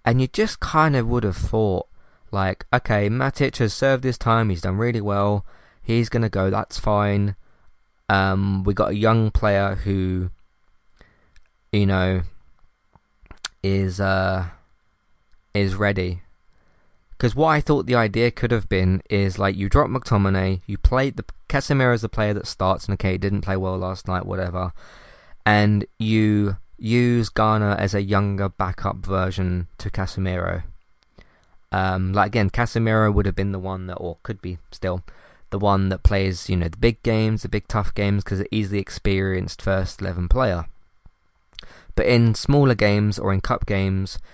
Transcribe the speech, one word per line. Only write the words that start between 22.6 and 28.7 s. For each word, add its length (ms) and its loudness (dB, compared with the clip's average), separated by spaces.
and 80 -2
okay, 180 0
he 60 -2
didn't 240 -2
play 140 -2
well 220 -4
last 300 -6
night, 180 -4
whatever, 460 -4
and 400 4
you 580 2
use 520 2
Garner 500 2
as 160 0
a 80 0
younger 460 0
backup 480 -4